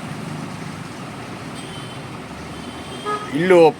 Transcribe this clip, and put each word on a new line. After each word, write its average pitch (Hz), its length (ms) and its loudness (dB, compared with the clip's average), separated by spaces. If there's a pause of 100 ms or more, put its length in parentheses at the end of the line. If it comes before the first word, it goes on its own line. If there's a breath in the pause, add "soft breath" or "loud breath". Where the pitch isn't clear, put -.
(3250)
ఇల్లు, 165 460 10